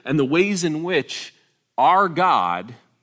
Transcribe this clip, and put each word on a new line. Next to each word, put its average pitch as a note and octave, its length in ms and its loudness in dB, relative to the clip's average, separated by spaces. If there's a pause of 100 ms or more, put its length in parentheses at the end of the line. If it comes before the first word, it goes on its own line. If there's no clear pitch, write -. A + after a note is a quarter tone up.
and D3 160 0
the C#3 60 2
ways F3+ 400 0
in D#3 180 -2
which E3+ 500 -4 (440)
our F3+ 320 4
God A#2+ 680 0 (280)